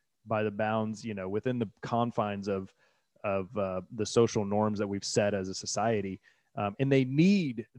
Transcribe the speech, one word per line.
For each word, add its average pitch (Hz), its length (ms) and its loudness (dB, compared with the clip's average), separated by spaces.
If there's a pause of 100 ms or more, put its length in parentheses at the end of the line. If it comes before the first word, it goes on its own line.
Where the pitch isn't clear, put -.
(280)
by 107 160 0
the 107 80 0
bounds, 107 520 -2
you 110 120 -6
know, 92 120 -6
within 110 320 -2
the 110 100 -2 (120)
confines 107 680 0
of, 98 260 -4 (500)
of, 98 340 -2
uh, 95 240 -2 (140)
the 110 100 0
social 113 400 4
norms 104 340 0
that 104 80 0
we've 101 160 -4
set 104 300 2
as 95 160 -2
a 95 40 -8
society. 101 680 -2 (360)
Um, 104 240 -4
and 135 120 2
they 135 140 6
need 143 600 4 (140)